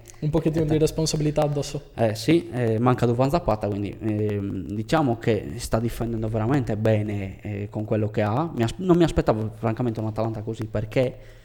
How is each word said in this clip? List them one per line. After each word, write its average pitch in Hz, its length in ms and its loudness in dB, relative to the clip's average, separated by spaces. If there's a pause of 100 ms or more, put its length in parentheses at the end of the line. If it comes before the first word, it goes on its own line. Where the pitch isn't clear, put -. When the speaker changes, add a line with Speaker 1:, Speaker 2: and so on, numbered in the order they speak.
(200)
Speaker 1:
Un 151 100 0
pochettino 156 360 2
di 156 120 2
responsabilità 151 640 0
addosso. 147 540 -2
Speaker 2:
Eh 113 200 2
sì, 165 360 2
eh, 113 280 2
manca 123 280 4
Duvan 127 240 2
Zapata, 110 360 0
quindi, 101 320 -4
ehm, 104 760 -2
diciamo 117 440 0
che 98 400 0
sta 120 220 -2
difendendo 113 500 -2
veramente 113 480 0
bene, 104 640 0
eh, 104 300 -6
con 107 140 -4
quello 107 260 0
che 110 100 0
ha. 123 340 0
Mi 117 80 -2
as-, 113 140 0
non 185 200 4
mi 175 60 6
aspettavo 110 520 2
francamente 117 440 -2
un'Atalanta 110 440 -4
così 113 220 -6
perché, 110 520 0 (280)